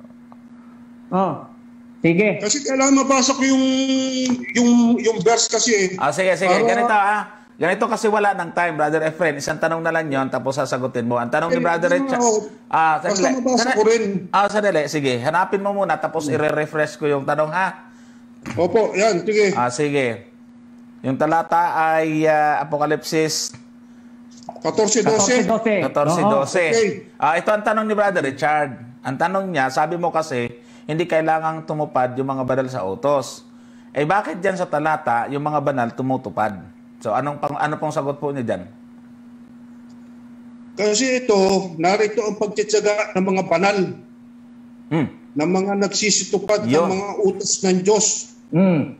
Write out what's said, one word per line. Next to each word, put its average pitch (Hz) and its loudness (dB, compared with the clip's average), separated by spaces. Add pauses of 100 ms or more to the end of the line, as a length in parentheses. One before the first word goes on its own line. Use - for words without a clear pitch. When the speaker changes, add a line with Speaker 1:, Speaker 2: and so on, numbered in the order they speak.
(1080)
Speaker 1:
Oh, 185 -2 (520)
sige. 175 2
Speaker 2:
Kasi 208 -4
kailangan 269 2
mabasa 269 4
ko 262 -2
yung, 269 2 (880)
yung, 240 4 (300)
yung 220 0
verse 220 2
kasi 233 0
eh. 196 2 (100)
Speaker 3:
Ah, 139 0
sige, 185 0
sige. 180 0
Speaker 2:
Para 226 2
Speaker 3:
Ganito, 233 2
ah. 208 2 (340)
Ganito 196 0
kasi 226 -2
wala 202 2
ng 170 -6
time, 175 0
Brother 151 0
Efren. 156 0
Isang 151 -6
tanong 165 -2
na 165 -2
lang 160 0
yon, 135 -2
tapos 131 -4
sasagutin 127 -2
mo. 120 0
Ang 120 -2
tanong 160 -2
ni 170 2
Speaker 2:
Eh, 165 -2
Speaker 3:
Brother 170 0
Speaker 2:
ano, 214 4
Speaker 3:
Richard, 262 -2
Speaker 2:
oh, 226 2 (300)
Speaker 3:
ah, 156 2
Speaker 2:
basta 190 -2
Speaker 3:
sandali. 180 2
Speaker 2:
mabasa 254 0
Speaker 3:
Sandali. 254 0
Speaker 2:
ko 214 4
rin. 226 2 (260)
Speaker 3:
Ah, 202 2
sandali. 202 0
Sige, 139 -2
hanapin 175 0
mo 202 -2
muna, 185 0
tapos 156 -4
Speaker 1:
Hmm. 156 0
Speaker 3:
ire-refresh 151 0
ko 151 -4
yung 143 0
tanong, 151 0
ha? 180 -4 (680)
Speaker 2:
Opo, 180 2
yan. 190 2
Sige. 208 2
Speaker 3:
Ah, 123 0
sige. 139 -2 (720)
Yung 135 0
talata 165 0 (240)
ay, 156 0
ah, 151 2
Apokalipsis 151 -2 (1040)
Speaker 2:
Katorse 208 2
dose. 220 2
Speaker 1:
Katorse 180 0
dose. 220 0
Speaker 3:
Katorse 147 0
dose. 180 2
Speaker 1:
Oo. 160 0
Speaker 2:
Okay. 226 2 (260)
Speaker 3:
Ah, 151 0
ito 175 -2
ang 208 0
tanong 220 0
ni 214 0
Brother 196 2
Richard. 143 -2 (280)
Ang 135 -6
tanong 190 -2
niya, 135 0
sabi 160 0
mo 170 -2
kasi, 139 -2 (320)
hindi 160 -4
kailangang 160 0
tumupad 135 -2
yung 135 -4
mga 131 -4
banal 131 0
sa 127 -6
utos. 123 -2 (480)
Eh, 143 -2
bakit 196 0
dyan 190 0
sa 180 -4
talata, 147 0
yung 143 -4
mga 151 -2
banal 131 0
tumutupad? 110 -4 (360)
So, 113 -6
anong 135 -2
pang-, 143 -4
ano 147 -2
pong 156 -4
sagot 143 -4
po 147 -4
niya 139 -6
dyan? 98 -4 (2000)
Speaker 2:
Kasi 247 0
ito, 214 4 (360)
narito 208 2
ang 208 -4
pagtityaga 208 0
ng 190 0
mga 190 0
banal, 196 2 (1080)
Speaker 3:
Hmm. 151 0 (280)
Speaker 2:
ng 151 0
mga 190 0
nagsisitupad 196 0
ng 113 -2
Speaker 3:
Yun. 160 4
Speaker 2:
mga 196 -2 (160)
utos 190 0 (100)
ng 185 2
Diyos, 202 4 (440)
Speaker 1:
Hmm. 170 2